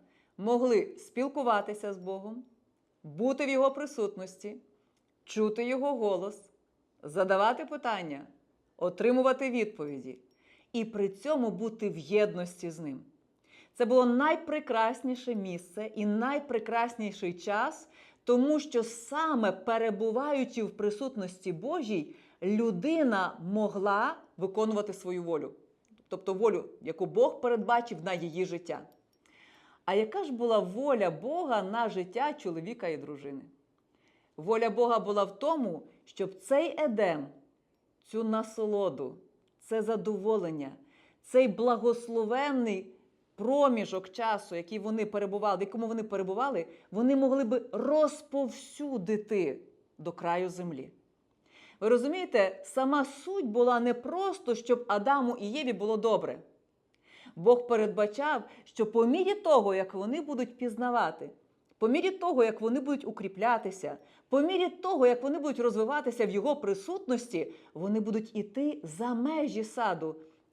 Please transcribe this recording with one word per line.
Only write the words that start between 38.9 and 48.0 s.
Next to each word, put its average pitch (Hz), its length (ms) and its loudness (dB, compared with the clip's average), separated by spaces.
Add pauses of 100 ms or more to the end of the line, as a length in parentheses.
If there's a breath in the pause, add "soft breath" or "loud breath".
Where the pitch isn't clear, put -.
це 220 100 0
задоволення, 190 920 -2 (500 soft breath)
цей 254 260 6
благословенний 233 1400 0 (480)
проміжок 226 760 2
часу, 214 460 -2
який 175 220 -6
вони 214 280 -2
перебували, 202 520 0
в - 20 -2
якому 208 260 -4
вони 226 160 -4
перебували, 202 640 -2 (240 loud breath)
вони 247 260 4
могли 269 280 4
би 233 180 0 (100)
розповсюдити 247 1900 -2 (400)